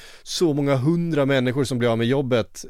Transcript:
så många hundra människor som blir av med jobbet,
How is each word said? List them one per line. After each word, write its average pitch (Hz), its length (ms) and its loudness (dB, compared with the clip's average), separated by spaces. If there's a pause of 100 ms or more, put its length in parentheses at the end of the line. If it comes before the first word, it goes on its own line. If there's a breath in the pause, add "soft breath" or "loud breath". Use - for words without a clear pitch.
(220 loud breath)
så 170 320 0
många 143 220 0
hundra 156 500 0
människor 131 380 0
som 127 140 -4
blir 120 140 2
av 113 60 0
med 117 80 0
jobbet, 123 640 -2